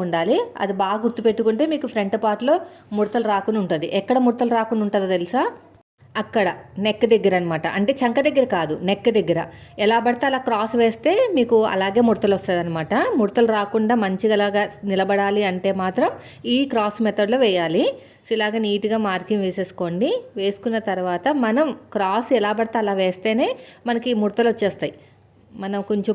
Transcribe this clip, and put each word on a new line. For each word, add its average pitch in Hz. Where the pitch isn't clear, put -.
ఉండాలి. 170
అది 196
బాగా 202
గుర్తుపెట్టుకుంటే 226
మీకు 285
ఫ్రంట్ 208
పార్ట్‌లో 226
ముడతలు 214
రాకుండా 214
ఉంటుంది. 160
ఎక్కడ 247
ముడతలు 240
రాకుండా 226
ఉంటుందో 196
తెలుసా? 175
అక్కడ 208
నెక్ 214
దగ్గర 196
అనమాట, 165
అంటే 214
చంక 240
దగ్గర 269
కాదు, 156
నెక్ 202
దగ్గర. 165
ఎలా 226
పడితే 240
అలా 262
క్రాస్ 220
వేస్తే 233
మీకు 240
అలాగే 196
ముడతలు 202
వస్తుంది 180
అనమాట. 165
ముడతలు 226
రాకుండా 214
మంచిగా 190
అలాగా 202
నిలబడాలి 202
అంటే 185
మాత్రం 185
ఈ -
క్రాస్ 208
మెథడ్లో 208
వేయాలి. 180
So, -
ఇలాగ 214
నీట్‌గా 208
మార్కింగ్ 190
వేసేసుకోండి. 180
వేసుకున్న 202
తర్వాత 180
మనం 254
క్రాస్ 202
ఎలా 208
పడితే 226
అలా 202
వేస్తేనే 220
మనకి 240
ముడతలు 208
వచ్చేస్తాయి. 190
మనం 196
కొంచెం 208